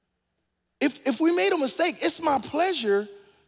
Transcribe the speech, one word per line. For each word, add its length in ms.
If, 260
if 120
we 160
made 200
a 40
mistake, 440
it's 180
my 200
pleasure 680